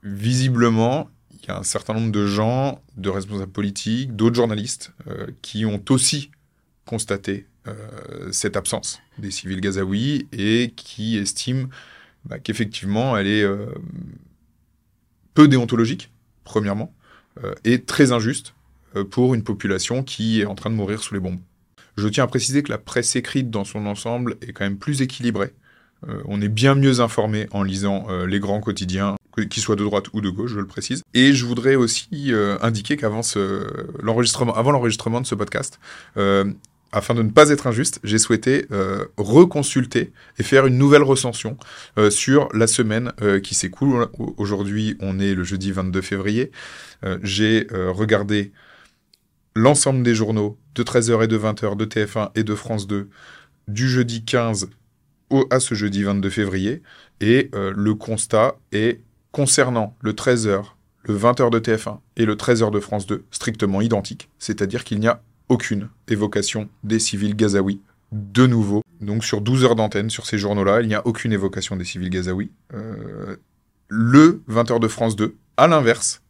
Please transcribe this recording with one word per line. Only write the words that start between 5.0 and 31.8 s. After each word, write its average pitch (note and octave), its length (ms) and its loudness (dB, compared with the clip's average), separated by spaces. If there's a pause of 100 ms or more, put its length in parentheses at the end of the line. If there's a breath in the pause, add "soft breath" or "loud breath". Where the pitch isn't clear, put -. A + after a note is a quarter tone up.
euh, G2+ 180 -10 (140)
qui G#2+ 240 -6
ont G#2 240 -4
aussi C3+ 420 0 (540)
constaté, G2 600 -6 (200)
euh, G#2 60 -14 (580)
cette G2+ 240 -4
absence - 460 -6 (160)
des G2+ 140 -8
civils F#2+ 280 -8
gazaouis G2 720 -2
et A#2 460 0
qui A2 400 -6
estiment, B2+ 500 -4 (560 loud breath)
bah, - 160 -12
qu'effectivement G#2+ 800 -4
elle G2 100 -2
est, G#2+ 160 2
euh, G2+ 220 -2 (1700)
peu D3+ 160 10
déontologique, A#2+ 600 0 (360)
premièrement, G#2 480 -4 (500 soft breath)
euh, G2 100 -8 (120)
et B2 160 4
très C3+ 320 4
injuste, A#2 400 -2 (420)
euh, G2+ 80 -2
pour B2+ 300 2
une A2+ 100 -2
population G#2 600 -4
qui A2+ 360 -2
est G2+ 60 0
en G2+ 100 -8
train G#2+ 140 -8
de A2+ 60 -2
mourir G#2+ 280 -4
sous - 120 -10
les G2 40 -2
bombes. F2+ 200 -6 (580 soft breath)
Je G2+ 100 -2
tiens A#2 160 0
à A#2+ 40 0
préciser C3 360 -2
que C#3+ 80 -8
la G#2+ 60 -6
presse - 400 -4
écrite B2+ 320 -4
dans G#2 160 -4
son G#2+ 220 -8
ensemble A#2 540 -6
est - 120 -16
quand - 100 -6
même G2 140 -4
plus C3+ 240 -4
équilibrée. A#2+ 520 -2 (540 soft breath)
Euh, G2+ 180 -10
on G2+ 160 -4
est G2+ 60 0
bien A#2+ 280 4
mieux C3+ 260 4
informé G#2+ 500 0
en G2+ 120 -2
lisant, G2 460 -2
euh, F2+ 160 -4
les G2 140 0
grands G2+ 220 -2
quotidiens, F#2+ 540 -4 (200)
que, A2 60 -4
qu'ils G#2+ 220 -4
soient A2 120 0
de G2+ 80 -2
droite G2+ 300 -2
ou G#2+ 80 -4
de G2 80 -2
gauche, G#2 220 -6
je G#2 80 -6
le G2 80 -6
précise. - 360 -8 (100)
Et C3 200 6
je A#2+ 120 2
voudrais B2 300 2
aussi, C3+ 560 0